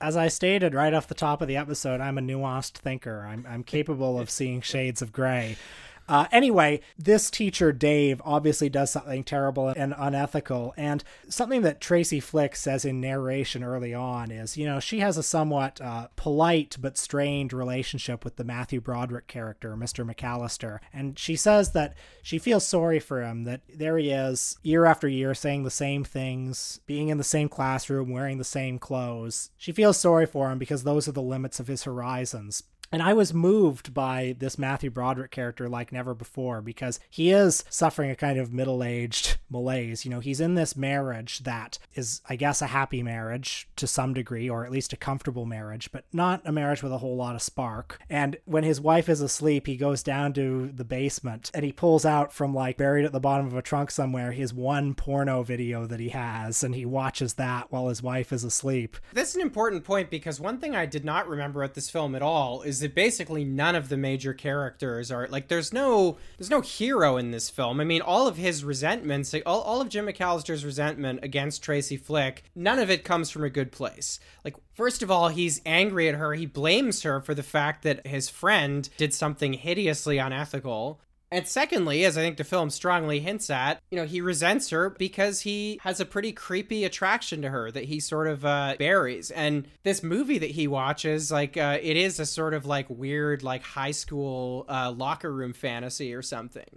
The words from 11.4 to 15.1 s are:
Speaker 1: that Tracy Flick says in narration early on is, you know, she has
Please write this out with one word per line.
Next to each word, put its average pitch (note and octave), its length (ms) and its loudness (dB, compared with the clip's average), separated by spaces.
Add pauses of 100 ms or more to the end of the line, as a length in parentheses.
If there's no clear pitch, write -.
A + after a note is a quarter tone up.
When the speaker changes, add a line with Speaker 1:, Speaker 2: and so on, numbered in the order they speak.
Speaker 1:
that D3+ 180 2
Tracy E3+ 400 2
Flick C#3+ 340 0
says C3+ 300 -2
in C3 160 -2
narration C3 600 -2
early B2 320 -4
on A#2+ 380 -4
is, A2+ 240 -8
you D3+ 100 -4
know, C#3+ 140 0
she A3 220 -2
has G3 160 2